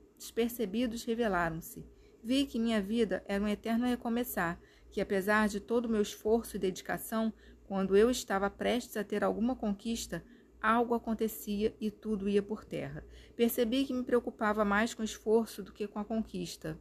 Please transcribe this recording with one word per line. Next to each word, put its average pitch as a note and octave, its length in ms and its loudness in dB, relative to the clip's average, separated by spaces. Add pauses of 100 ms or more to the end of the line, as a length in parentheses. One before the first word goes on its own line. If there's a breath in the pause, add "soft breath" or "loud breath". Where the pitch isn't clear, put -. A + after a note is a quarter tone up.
(180)
despercebidos, A#3 840 -2
revelaram-se. F3 840 -2 (360 loud breath)
Vi C4 220 2
que C4+ 140 -4
minha A3+ 240 2
vida G#3+ 440 0
era G3+ 160 0
um G#3+ 60 0
eterno A3+ 380 0
recomeçar, A#3 760 -2 (300 loud breath)
que G#3 100 -4
apesar G#3 480 2
de G3+ 120 -2
todo A#3 260 0
o - 20 -2
meu A3 140 2
esforço A3 540 0
e - 20 -4
dedicação, G3 760 -2 (320 loud breath)
quando F#3+ 320 2
eu A3 140 8
estava G3 400 0
prestes A#3 480 -2
a G#3 60 -4
ter G#3 200 -2
alguma G#3 320 0
conquista, G#3+ 680 -4 (380 loud breath)
algo A#3 340 2
acontecia G#3+ 840 -2
e G#3+ 100 -2
tudo G#3 380 -4
ia G3+ 140 4
por G#3 240 -8
terra. D3 360 -8 (320 loud breath)
Percebi A#3+ 520 2
que B3+ 80 -4
me B3+ 80 -2
preocupava A#3 600 0
mais G#3 300 2
com - 80 -10
o A3 40 -2
esforço A3 580 0
do - 100 -14
que G#3 140 -4
com - 120 -8
a G#3 60 -4
conquista. F3+ 760 -4